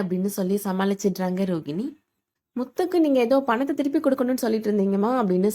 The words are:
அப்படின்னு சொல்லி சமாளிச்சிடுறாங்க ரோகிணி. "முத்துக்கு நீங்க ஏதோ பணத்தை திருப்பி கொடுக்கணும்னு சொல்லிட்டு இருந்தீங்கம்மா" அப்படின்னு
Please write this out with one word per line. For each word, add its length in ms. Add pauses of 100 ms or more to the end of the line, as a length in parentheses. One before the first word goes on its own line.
அப்படின்னு 240
சொல்லி 380
சமாளிச்சிடுறாங்க 840
ரோகிணி. 520 (580)
"முத்துக்கு 440
நீங்க 200
ஏதோ 220
பணத்தை 340
திருப்பி 240
கொடுக்கணும்னு 380
சொல்லிட்டு 340
இருந்தீங்கம்மா" 420
அப்படின்னு 420